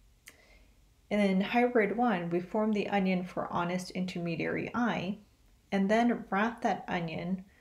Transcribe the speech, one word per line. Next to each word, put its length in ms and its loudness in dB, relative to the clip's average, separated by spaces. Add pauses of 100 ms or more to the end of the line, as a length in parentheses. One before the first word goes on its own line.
(1120)
In 300 4
hybrid 560 2
one, 320 0
we 120 0
form 320 0
the 160 0
onion 340 2
for 300 -6
honest 400 -2
intermediary 840 -4
I, 440 -2 (520)
and 180 2
then 400 2
wrap 340 -2
that 260 0
onion 560 -4 (160)